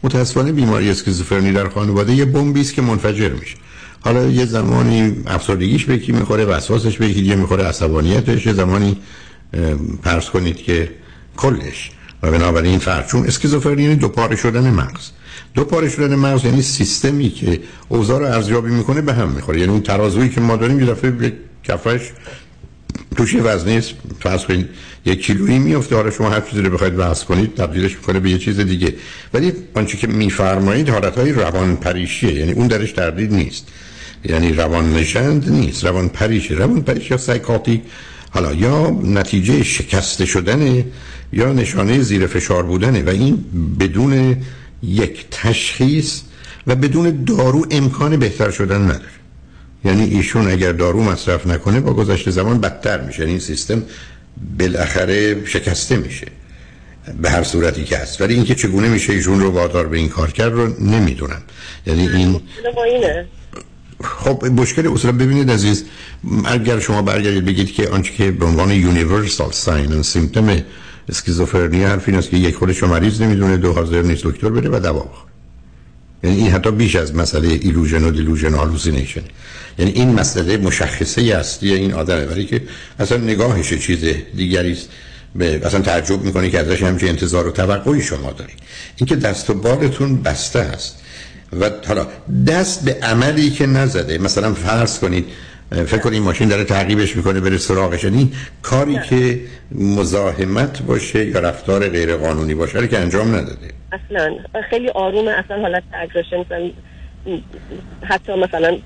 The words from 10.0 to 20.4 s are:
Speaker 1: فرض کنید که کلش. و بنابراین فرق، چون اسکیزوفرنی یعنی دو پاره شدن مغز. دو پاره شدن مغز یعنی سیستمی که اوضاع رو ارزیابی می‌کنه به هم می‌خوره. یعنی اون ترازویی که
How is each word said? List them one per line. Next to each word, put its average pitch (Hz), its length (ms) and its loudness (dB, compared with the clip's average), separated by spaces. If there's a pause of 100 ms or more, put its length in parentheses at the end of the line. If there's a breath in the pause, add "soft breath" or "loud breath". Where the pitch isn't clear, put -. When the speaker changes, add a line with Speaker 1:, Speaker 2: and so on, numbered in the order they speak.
Speaker 1:
فرض 85 280 -2
کنید 90 260 -2
که 82 340 -2 (460 loud breath)
کلش. 76 540 -4 (320 loud breath)
و 80 80 0
بنابراین 82 480 4
فرق، 87 280 -2
چون - 200 0
اسکیزوفرنی 143 560 0
یعنی 151 140 4
دو 135 120 2
پاره 113 280 0
شدن 120 340 2
مغز. 80 400 -2 (440 loud breath)
دو 147 100 2
پاره 160 240 0
شدن 139 260 0
مغز 139 300 2
یعنی 127 180 4
سیستمی - 680 0
که 87 300 -2 (280 loud breath)
اوضاع 117 320 2
رو 147 60 0
ارزیابی 113 440 0
می‌کنه 120 300 2
به 143 140 0
هم 110 140 2
می‌خوره. 69 320 -2
یعنی 90 120 4
اون 104 80 4
ترازویی 104 480 2
که 127 120 0